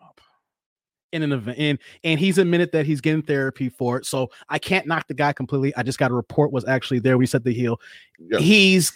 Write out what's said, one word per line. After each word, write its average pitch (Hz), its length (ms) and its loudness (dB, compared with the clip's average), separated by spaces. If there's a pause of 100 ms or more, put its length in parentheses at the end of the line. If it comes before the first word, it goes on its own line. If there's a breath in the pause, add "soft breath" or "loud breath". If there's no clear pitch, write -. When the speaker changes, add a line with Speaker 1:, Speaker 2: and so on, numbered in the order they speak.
Speaker 1:
up - 180 -20 (880)
in 160 120 -4
an 147 80 0
event, 120 260 -6
and, 147 220 0 (240 soft breath)
and 160 160 0
he's 180 180 2
admitted 175 360 2
that 156 120 0
he's 151 140 -2
getting 156 220 0
therapy 135 480 -4
for 123 280 -2
it. 131 80 -8
So 131 240 -4 (200 soft breath)
I 147 100 -4
can't 180 260 -2
knock 160 220 -4
the 143 60 -8
guy 147 200 0
completely. 139 420 -4
I 120 80 -4
just 123 140 -6
got 127 140 0
a - 20 -4
report 147 380 0
was 123 140 -4
actually 131 340 0
there 127 180 2
when 127 60 4
he 127 40 2
said 120 160 -2
the 120 100 0
heel. 117 260 -2 (400 loud breath)
Speaker 2:
Yeah. 92 200 -2
Speaker 1:
He's 190 560 4